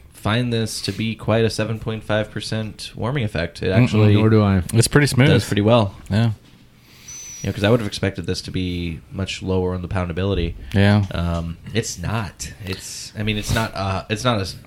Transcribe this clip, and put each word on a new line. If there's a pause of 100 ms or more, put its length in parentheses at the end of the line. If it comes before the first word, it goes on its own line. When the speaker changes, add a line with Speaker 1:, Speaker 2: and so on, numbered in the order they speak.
(140)
Speaker 1:
find
this
to
be
quite
a
seven
point
five
percent
warming
effect.
It
Speaker 2:
Mm-mm.
Speaker 1:
actually
Speaker 3:
Nor
do
I. (100)
Speaker 2:
It's
pretty
smooth.
Speaker 1:
does
pretty
well. (160)
Speaker 2:
Yeah. (1120)
Speaker 1:
You
know,
'cause
I
would
have
expected
this
to
be (120)
much
lower
on
the
poundability. (180)
Speaker 2:
Yeah.
Speaker 1:
Um, (160)
it's
not. (140)
It's,
I
mean,
it's
not,
uh,
it's
not
a, (180)